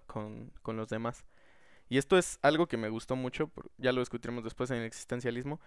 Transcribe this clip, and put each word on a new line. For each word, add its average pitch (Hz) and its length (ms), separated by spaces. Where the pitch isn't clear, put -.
con, 110 440
con 113 160
los 110 100
demás. 117 380
Y 131 80
esto 185 180
es - 240
algo 156 260
que 120 120
me 110 100
gustó 113 280
mucho, 131 320
por-, - 280
ya 127 160
lo 127 80
discutiremos 120 420
después 127 280
en 120 80
el 117 60
existencialismo, 123 800